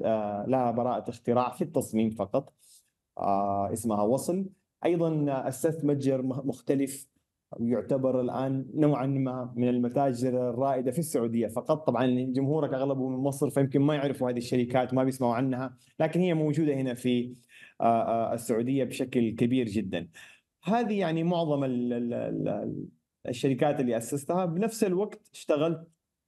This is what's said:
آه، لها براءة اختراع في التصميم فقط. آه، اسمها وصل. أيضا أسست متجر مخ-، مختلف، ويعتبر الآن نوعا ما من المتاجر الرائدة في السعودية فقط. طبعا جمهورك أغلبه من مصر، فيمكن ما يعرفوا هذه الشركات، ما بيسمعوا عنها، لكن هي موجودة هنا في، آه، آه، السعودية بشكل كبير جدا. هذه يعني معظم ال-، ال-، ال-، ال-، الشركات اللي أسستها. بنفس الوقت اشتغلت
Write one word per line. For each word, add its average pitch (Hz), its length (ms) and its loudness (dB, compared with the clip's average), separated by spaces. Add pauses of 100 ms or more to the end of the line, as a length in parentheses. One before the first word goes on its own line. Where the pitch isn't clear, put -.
آه، 104 440 0
لها 127 220 2
براءة 117 400 -2
اختراع 120 400 2
في - 140 -6
التصميم 110 460 0
فقط. 110 420 -2 (640)
آه، 98 540 0
اسمها 104 300 0
وصل. 160 440 0 (380)
أيضا 160 420 2 (220)
أسست 156 360 0
متجر 135 380 2
مخ-، 127 240 -4
مختلف، 139 640 -2 (520)
ويعتبر 127 600 0
الآن 135 540 -2
نوعا 143 320 2
ما 127 500 -2
من 123 120 2
المتاجر 123 800 2
الرائدة 131 400 0
في 127 80 -2
السعودية 117 480 0
فقط. 120 400 -2
طبعا 123 200 2
جمهورك 131 680 0
أغلبه 131 340 0
من 131 80 -4
مصر، 139 340 0
فيمكن 139 300 2
ما 151 140 4
يعرفوا 127 360 0
هذه 120 80 -2
الشركات، 123 560 0
ما 131 100 4
بيسمعوا 131 300 0
عنها، 131 420 -2 (240)
لكن 160 200 2
هي 180 140 4
موجودة 151 400 2
هنا 131 200 -2
في، 123 400 0 (460)
آه، - 40 2 (460)
آه، - 40 -2
السعودية 123 500 0
بشكل 127 460 0
كبير 120 380 2
جدا. 95 400 -4 (560)
هذه 214 340 0
يعني 165 260 0
معظم 165 400 2
ال-، 120 280 -2
ال-، 120 220 -2
ال-، 110 340 -4
ال-، 101 400 -6 (400)
الشركات 139 520 0
اللي 120 160 0
أسستها. 143 480 -2
بنفس 208 400 -2
الوقت 196 360 -4 (120)
اشتغلت 160 560 -2 (400)